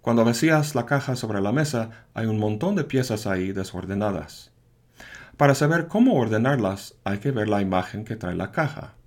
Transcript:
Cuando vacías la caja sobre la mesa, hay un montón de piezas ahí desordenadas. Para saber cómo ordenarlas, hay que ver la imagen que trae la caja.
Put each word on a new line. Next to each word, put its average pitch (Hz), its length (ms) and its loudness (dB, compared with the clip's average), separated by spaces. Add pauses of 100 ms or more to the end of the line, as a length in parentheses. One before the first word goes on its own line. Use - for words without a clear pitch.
Cuando 117 220 2
vacías 151 520 2
la 117 100 0
caja 135 300 0
sobre 107 260 -4
la 104 100 0
mesa, 127 380 0 (240)
hay 113 120 -4
un 107 140 0
montón 107 360 -2
de 160 80 0
piezas 117 440 -2
ahí 95 240 -2
desordenadas. 92 1000 -6 (880)
Para 143 160 8
saber 165 340 2
cómo 226 280 4
ordenarlas, 110 880 0
hay 101 160 -4
que 139 120 -2
ver 107 160 -2
la 101 140 0
imagen 95 440 -2
que 110 100 -8
trae 90 200 -6
la 87 160 -6
caja. - 420 -4 (140)